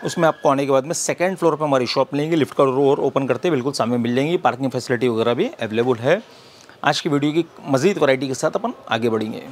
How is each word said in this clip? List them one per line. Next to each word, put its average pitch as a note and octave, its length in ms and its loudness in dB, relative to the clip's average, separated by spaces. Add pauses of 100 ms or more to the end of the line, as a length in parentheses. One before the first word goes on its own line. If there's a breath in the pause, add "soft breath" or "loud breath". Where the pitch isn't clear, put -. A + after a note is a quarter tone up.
उसमें E3 240 0
आपको D3+ 200 0
आने C#3 180 2
के C#3 60 2
बाद C3+ 140 2
में E3 80 -4
second E3+ 420 -2
floor D#3+ 200 2
पे D3+ 80 -4
हमारी C3+ 220 2
shop C3 280 0
मिलेंगी, D3+ 220 0
Lift C#3 180 0
का C#3+ 120 4
डोर C3+ 340 2
open C#3 260 0
करते B2 240 0
बिल्कुल C#3 220 -2
सामने A#2+ 260 0
मिल A#2+ 160 0
जाएंगी, D3 240 0
Parking B2+ 320 0
facility B2+ 380 0
वगैरह A2+ 260 2
भी F3 120 0 (140)
available A#2 360 0
है। C#3 240 -4 (640 loud breath)
आज D3 180 0
की - 80 -4
video D3 240 0
की D#3+ 120 0 (220)
मज़ीद D#3 320 2
variety C3+ 300 2
के C3 60 -4
साथ D#3 160 -2
अपन B2 220 -4 (160)
आगे A2+ 200 0
बढ़ेंगे। A2 440 -4